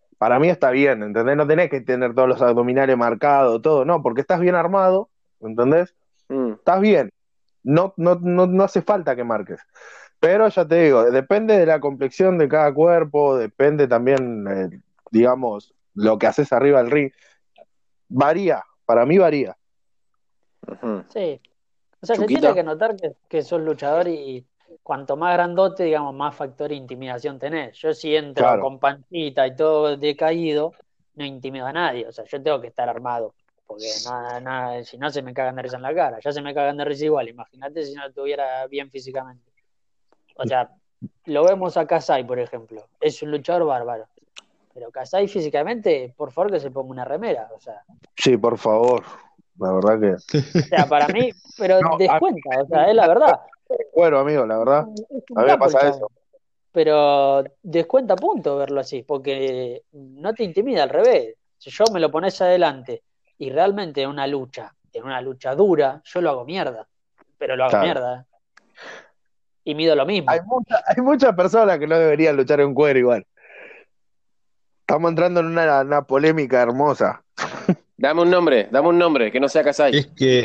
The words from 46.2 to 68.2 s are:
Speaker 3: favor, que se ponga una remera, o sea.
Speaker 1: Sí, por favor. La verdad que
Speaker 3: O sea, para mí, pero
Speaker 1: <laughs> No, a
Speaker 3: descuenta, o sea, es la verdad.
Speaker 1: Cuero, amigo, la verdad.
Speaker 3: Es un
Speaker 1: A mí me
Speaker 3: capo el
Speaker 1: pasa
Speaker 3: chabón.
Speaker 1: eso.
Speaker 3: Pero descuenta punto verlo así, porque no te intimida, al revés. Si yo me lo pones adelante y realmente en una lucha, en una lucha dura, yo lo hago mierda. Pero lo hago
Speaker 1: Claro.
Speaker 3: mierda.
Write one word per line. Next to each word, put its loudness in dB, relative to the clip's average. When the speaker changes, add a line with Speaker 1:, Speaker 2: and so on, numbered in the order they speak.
Speaker 3:
favor, -2
que -2
se -10
ponga -10
una -12
remera, -6
o -20
sea. -18
Speaker 1:
Sí, 2
por 0
favor. 0
La -4
verdad 2
que 0
Speaker 3:
O 0
sea, 2
para 2
mí, 0
pero 4
Speaker 1:
<laughs> 4
No, 0
a -2
Speaker 3:
descuenta, 0
o -2
sea, 2
es 4
la 6
verdad. 4
Speaker 1:
Cuero, 4
amigo, 0
la -2
verdad. 2
Speaker 3:
Es -12
un -4
Speaker 1:
A 2
mí 4
me 6
Speaker 3:
capo 4
el 2
Speaker 1:
pasa 4
Speaker 3:
chabón. 0
Speaker 1:
eso. -10
Speaker 3:
Pero 2
descuenta 0
punto -2
verlo -4
así, -10
porque -6
no -10
te -6
intimida, -2
al 0
revés. 2
Si -20
yo 0
me -4
lo 0
pones -4
adelante 0
y -10
realmente -2
en -4
una -6
lucha, -10
en -12
una -8
lucha -8
dura, 2
yo -8
lo 0
hago -6
mierda. -8
Pero -6
lo 0
hago 0
Speaker 1:
Claro. 2
Speaker 3:
mierda. -4